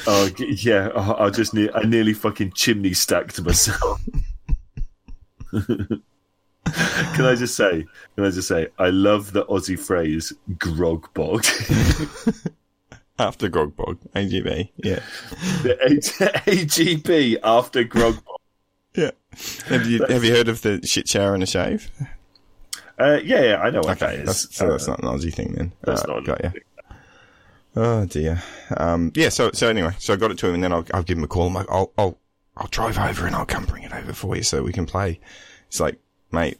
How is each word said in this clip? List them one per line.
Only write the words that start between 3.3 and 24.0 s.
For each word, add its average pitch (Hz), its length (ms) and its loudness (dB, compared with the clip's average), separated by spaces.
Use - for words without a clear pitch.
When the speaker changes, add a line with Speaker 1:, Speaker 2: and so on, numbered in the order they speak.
Speaker 1:
myself. - 580 0
<laughs> - 0 -
Can 143 120 2
I 127 100 4
just 120 200 -4
say, 90 300 2
can 101 100 0
I 98 40 2
just 92 180 -2
say, 82 200 0
I 92 120 2
love 101 420 2
the 98 140 0
Aussie 92 340 -2
phrase, 80 540 -2
grog 82 540 -2
bog. 82 320 0
<laughs> - 920 -8
Speaker 2:
After 107 300 -2
grog 78 260 0
bog, - 220 -6
A 98 140 0
G 92 140 -2
B, - 360 -4
yeah. - 220 -2
Speaker 1:
The 123 180 2
A-, 147 640 2
<laughs> 226 60 4
A 180 140 4
G 165 320 2
B 147 460 2
after 120 420 4
grog 113 300 2
bog. - 140 -14
Speaker 2:
Yeah. 170 160 0
Have 123 200 2
you, 117 120 2
Speaker 1:
That's - 120 2
Speaker 2:
have 127 140 2
you 113 100 6
heard 117 140 4
of 113 120 -2
the 101 240 0
shit - 220 -2
shower 101 260 2
and 95 80 2
a 92 60 0
shave? - 420 -2
Speaker 1:
Uh, 147 240 4
yeah, 185 200 4
yeah, 107 140 6
I 107 120 2
know 113 100 0
what 92 220 0